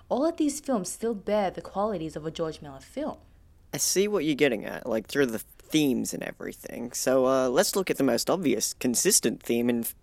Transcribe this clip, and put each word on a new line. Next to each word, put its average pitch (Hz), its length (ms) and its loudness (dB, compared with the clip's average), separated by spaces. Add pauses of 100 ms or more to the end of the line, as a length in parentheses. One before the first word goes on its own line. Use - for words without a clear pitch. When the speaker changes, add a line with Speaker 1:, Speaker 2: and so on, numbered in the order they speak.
Speaker 1:
all 247 160 0
of 330 120 0
these 294 220 0
films 220 300 -2
still 233 240 -4
bear 202 380 0
the 175 100 -10
qualities 190 540 -4
of 151 100 -8
a 160 60 -6
George 160 280 -6
Miller 139 200 -16
film. - 380 -8 (540)
Speaker 2:
I - 60 -6
see 190 300 2
what 196 180 0
you're 156 100 2
getting 127 300 2
at, - 220 -8
like, 110 200 0
through 143 200 2
the 113 120 -4 (200)
themes 127 540 0
and - 100 -6
everything. - 680 -10
So, 127 340 2
uh, 131 220 4
let's 151 260 2
look 185 160 0
at 139 60 0
the - 60 2
most 123 280 2
obvious, 139 420 0
consistent - 680 2
theme 120 260 2
in 120 120 2
F-, - 220 -6